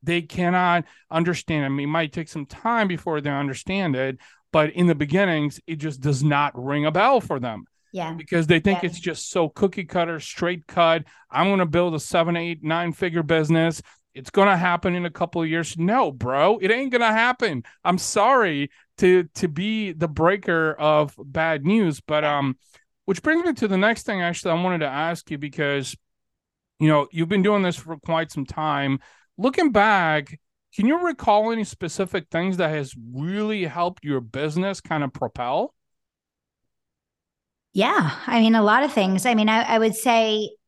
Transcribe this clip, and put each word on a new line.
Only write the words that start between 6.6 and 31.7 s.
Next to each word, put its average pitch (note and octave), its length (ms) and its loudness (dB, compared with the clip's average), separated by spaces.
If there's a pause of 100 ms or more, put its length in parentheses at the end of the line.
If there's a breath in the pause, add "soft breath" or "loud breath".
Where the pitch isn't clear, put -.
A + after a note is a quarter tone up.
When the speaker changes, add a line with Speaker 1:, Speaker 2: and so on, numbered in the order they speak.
Speaker 1:
a D#3 60 0
bell A3+ 280 4
for D#3+ 180 -6
them. A#2+ 280 -8 (260)
Speaker 2:
Yeah. E3 220 -8
Speaker 1:
Because E3 340 -2
they E3 140 4
think G3+ 200 0
Speaker 2:
Yeah. F3+ 80 -2
Speaker 1:
it's E3+ 100 -14
just - 300 -10
so F3 200 0
cookie G3 340 -2
cutter, E3+ 380 -4
straight F3 460 -6
cut. E3 360 2 (260 soft breath)
"I'm E3+ 200 0
gonna F#3+ 160 2
build E3+ 300 0
a D3+ 40 -2
seven, E3+ 380 0
eight, E3+ 260 -6
nine E3 300 -2
figure E3+ 300 -2
business. D#3+ 580 2 (320 soft breath)
It's C3 180 -16
gonna G3 260 4
happen F3 380 0
in F3+ 100 -4
a E3+ 60 -6
couple E3+ 300 -4
of D#3+ 80 -2
years." E3 280 -4
No, F#3+ 340 0
bro, C#3 480 2
it F#3+ 120 0
ain't B3+ 200 -2
gonna A#3 200 2
happen. A3 520 0 (200 loud breath)
I'm F3+ 140 2
sorry G3+ 760 2 (280 soft breath)
to, F3+ 240 6 (120)
to F#3+ 120 -2
be G3+ 440 -2
the D#3+ 160 -4
breaker D#3+ 720 0
of D3+ 400 2
bad D#3 460 -2
news, F#3 360 2
but, D3+ 220 -2
um, C#3+ 340 -2 (480 soft breath)
which F#3+ 160 -2
brings E4 220 0
me E4+ 100 0
to A3 140 -2
the G3 100 0
next G#3+ 280 0
thing, G3 160 -4
actually, E3+ 300 -2
I E3 120 0
wanted F3+ 160 0
to D#3 80 -2
ask D#3 420 -4
you, D#3 80 -8
because, C#3+ 580 -4 (840)
you D#3 80 4
know, D3+ 240 4
you've D#3+ 180 -2
been G3 140 2
doing G#3 180 4
this F3+ 140 0
for D#3+ 220 -14
quite E3 340 -4
some C#3 140 -6
time. C#3+ 540 -2 (380 soft breath)
Looking C4+ 340 2
back, F3 680 2 (340)
can G#3 140 0
you E4+ 180 2
recall A3+ 460 2
any A3+ 120 -2
specific F3+ 680 -6